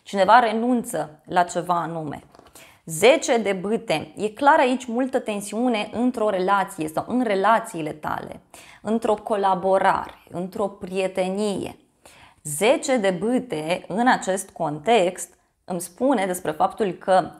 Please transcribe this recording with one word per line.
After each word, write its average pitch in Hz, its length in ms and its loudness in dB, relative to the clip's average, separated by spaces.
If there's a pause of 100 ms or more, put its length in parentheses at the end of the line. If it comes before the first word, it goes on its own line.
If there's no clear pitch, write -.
Cineva 196 360 6
renunță 220 840 0
la 175 180 2
ceva 175 380 -2
anume. 160 420 -8 (600)
Zece 233 520 4
de 202 160 0
bâte. 196 640 -4
E 202 120 -4
clar 285 300 4
aici 254 260 2
multă 247 340 -2
tensiune 214 760 -4
într-o 233 360 0
relație 185 580 0
sau 156 200 -6
în 247 140 -2
relațiile 196 680 0
tale, - 500 -10 (400)
într-o 220 340 0
colaborare, 190 960 0 (160)
într-o 185 380 -4
prietenie. 190 1120 -4 (680)
Zece 254 540 2
de 196 120 2
bâte 180 800 -2
în 226 200 -2
acest 196 420 0
context 175 840 0 (320)
îmi 170 160 -6
spune 196 440 0
despre 180 260 -4
faptul 190 400 0
că 180 480 2